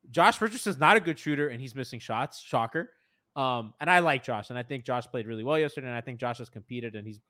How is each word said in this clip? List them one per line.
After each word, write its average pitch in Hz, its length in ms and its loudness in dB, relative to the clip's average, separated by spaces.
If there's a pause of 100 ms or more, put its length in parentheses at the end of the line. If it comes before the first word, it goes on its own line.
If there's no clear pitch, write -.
(120)
Josh 170 300 6
Richardson's 208 360 -2
not 160 200 8
a - 20 6
good 165 180 -4
shooter, 147 320 -2
and 120 120 -10
he's 127 140 -12
missing 127 240 -8
shots. 120 420 -6
Shocker. 135 480 -2 (460)
Um, 123 460 -2
and 151 80 -2
I 180 100 8
like 151 240 2
Josh, 110 260 -6
and 123 100 -6
I - 40 -6
think 127 220 -8
Josh 120 220 -2
played 113 200 -6
really 113 160 -6
well 151 160 2
yesterday, 143 280 -2
and 123 80 -6
I 120 60 -6
think 120 180 -10
Josh 120 180 -4
has 120 120 -14
competed, 117 460 -10
and 104 100 -10
he's, 107 140 -12 (100)